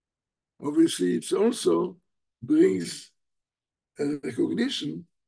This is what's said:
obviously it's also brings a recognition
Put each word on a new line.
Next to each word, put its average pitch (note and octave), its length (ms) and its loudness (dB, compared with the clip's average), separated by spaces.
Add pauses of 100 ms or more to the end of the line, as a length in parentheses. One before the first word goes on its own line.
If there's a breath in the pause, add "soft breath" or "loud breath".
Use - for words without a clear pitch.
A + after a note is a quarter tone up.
(600)
obviously E3+ 540 2
it's - 160 -4
also F#3 640 0 (480)
brings E3 680 0 (880)
a D3 260 -2
recognition E3+ 840 -2 (200)